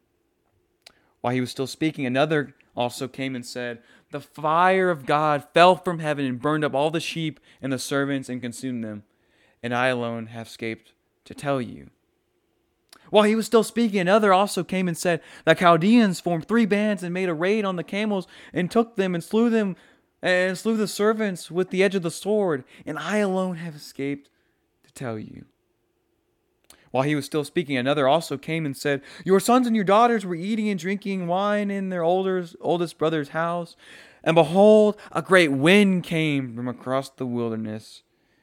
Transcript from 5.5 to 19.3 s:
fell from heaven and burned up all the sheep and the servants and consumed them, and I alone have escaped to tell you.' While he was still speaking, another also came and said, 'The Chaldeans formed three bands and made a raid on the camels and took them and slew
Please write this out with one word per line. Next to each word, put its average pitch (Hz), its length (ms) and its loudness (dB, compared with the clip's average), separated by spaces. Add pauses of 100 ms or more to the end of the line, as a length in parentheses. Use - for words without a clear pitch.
fell 175 220 8
from 170 240 -4
heaven 151 260 -2
and 127 160 -4
burned 147 240 0
up 135 100 -2
all 147 180 2
the 165 80 -2
sheep 156 400 -6 (200)
and 135 120 -4
the 127 60 -2
servants 139 500 -4
and 127 120 -8
consumed 120 440 -8
them, 107 180 -10 (640)
and 120 100 -4
I 123 140 0
alone 117 380 -4
have 113 200 -14
escaped - 460 -12 (320)
to - 100 -18
tell 139 260 -4
you.' 104 300 -12 (1200)
While 208 140 6
he 214 120 2
was 214 100 -2
still 226 160 4
speaking, 208 380 -2
another 196 320 4
also 190 320 2
came 185 240 -2
and 165 80 -4
said, 170 240 -2 (240)
'The 160 100 6
Chaldeans 185 640 4
formed 170 280 -4
three 226 180 2
bands 202 360 -2
and 175 120 -6
made 185 140 -2
a 170 60 -2
raid 196 300 0
on 190 120 -4
the 160 80 -6
camels 202 420 -4 (260)
and 170 160 -2
took 226 280 0
them 185 180 0
and 165 80 -4
slew 233 280 2